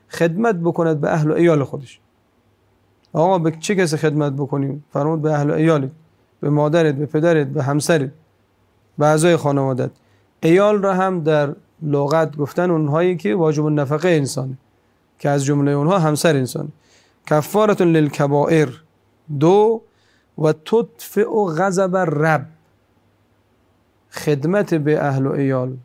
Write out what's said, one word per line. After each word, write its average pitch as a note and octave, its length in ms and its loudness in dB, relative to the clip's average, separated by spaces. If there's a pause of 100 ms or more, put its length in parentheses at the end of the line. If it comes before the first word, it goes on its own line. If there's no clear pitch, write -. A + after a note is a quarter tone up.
(100)
خدمت F3+ 460 0
بکند E3 440 -2
به D3 120 -2
اهل D3+ 180 0
و - 40 0
عیال D#3+ 300 4
خودش. C3 360 -12 (1120)
آقا F3+ 260 2
به D#3+ 220 0
چه - 140 -4
کسی F3 220 0
خدمت D3 360 0
بکنیم؟ C#3 600 -6
فرمود D3+ 300 -2
به D#3 100 0
اهل D3 180 0
و E3 40 -2
عیالت، D#3 360 0 (500)
به D3 100 -4
مادرت، D3+ 440 2
به C#3+ 120 -6
پدرت، D#3 400 0
به C#3 160 -6
همسرت، C#3+ 480 0 (880)
به D3 80 2
اعضای D#3+ 300 4
خانوادت. C3+ 540 -2 (520)
عیال G3+ 400 4
را G3 120 0
هم F#3 260 -2
در D3+ 340 0 (280)
لغت D3 540 0
گفتن F3 340 -2
اونهایی E3 460 0
که G3+ 180 -4
واجب D#3 300 0
النفقه D3+ 440 0
انسانه C3+ 500 -2 (600)
که D3 100 -4
از C#3+ 160 0
جمله C#3+ 260 0
اونها D3 280 0
همسر D#3 380 2
انسانه. C3 320 -4 (580)
کفارة G3 580 2
للکبائر. D3+ 840 2 (720)
دو، G#3 420 4 (560)
و D#3 140 0
تطفئ - 720 -2 (340)
غضب F#3+ 360 0
الرب. D#3 520 0 (1600)
خدمت E3 640 -2
به D3+ 300 0
اهل C3+ 220 -2
و C#3+ 60 -2
عیال، C3 520 -2